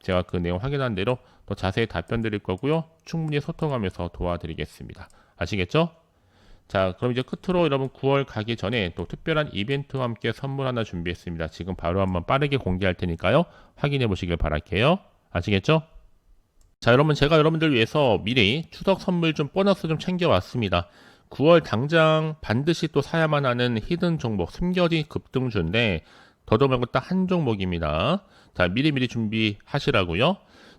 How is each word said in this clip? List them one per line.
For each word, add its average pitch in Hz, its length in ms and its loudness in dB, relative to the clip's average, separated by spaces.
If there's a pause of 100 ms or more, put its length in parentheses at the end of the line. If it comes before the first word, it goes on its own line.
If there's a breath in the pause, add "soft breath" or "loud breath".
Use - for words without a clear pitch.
제가 90 200 0
그 - 140 -6
내용 87 220 -2
확인한 131 360 -4
대로 110 240 -2 (280 soft breath)
또 101 80 -6
자세히 110 320 -2
답변 110 340 -4
드릴 107 200 -2
거고요. 147 440 -2 (200)
충분히 156 360 -4
소통하면서 117 720 -4
도와드리겠습니다. - 960 -6 (280 soft breath)
아시겠죠? 127 540 0 (800 soft breath)
자, 95 300 0
그럼 123 140 -2
이제 123 100 -4
끝으로 180 420 -2
여러분 135 240 0
구월 139 360 0
가기 110 320 -6
전에 98 380 -2
또 85 120 -6
특별한 151 460 -4
이벤트와 131 520 -4
함께 117 280 -4
선물 135 340 -6
하나 120 180 -2
준비했습니다. 85 640 -6
지금 90 260 -8
바로 87 260 -2
한번 92 240 -2
빠르게 139 320 0
공개할 92 380 0
테니까요. 92 500 0 (320 loud breath)
확인해 139 300 -2
보시길 87 300 -2
바랄게요. 90 600 0 (320)
아시겠죠? 107 520 2 (960)
자, 117 120 4
여러분 147 220 6
제가 147 240 4
여러분들 156 340 2
위해서 117 520 2
미리 120 460 4
추석 190 300 0
선물 170 340 0
좀 147 140 -2
보너스 190 400 2
좀 156 100 0
챙겨왔습니다. 113 920 0 (400 loud breath)
구월 160 340 6
당장 156 800 2
반드시 147 480 -2
또 143 120 -2
사야만 151 460 0
하는 120 360 0
히든 170 360 -2
종목 101 320 -4
숨겨진 175 580 0
급등주인데 107 920 -2 (440 loud breath)
더도 127 220 4
말고 123 180 0
딱 - 240 -2
한 185 160 0
종목입니다. 98 1000 0 (300 soft breath)
자, 90 140 2
미리미리 127 400 0
준비하시라고요. 110 1300 0 (420 loud breath)